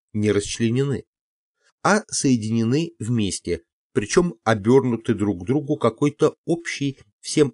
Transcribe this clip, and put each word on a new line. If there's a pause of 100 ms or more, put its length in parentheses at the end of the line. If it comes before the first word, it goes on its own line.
(120)
не
расчленены, (760)
а
соединены
вместе, (300)
причём
обёрнуты
друг
к
другу
какой-то (100)
общей (220)
всем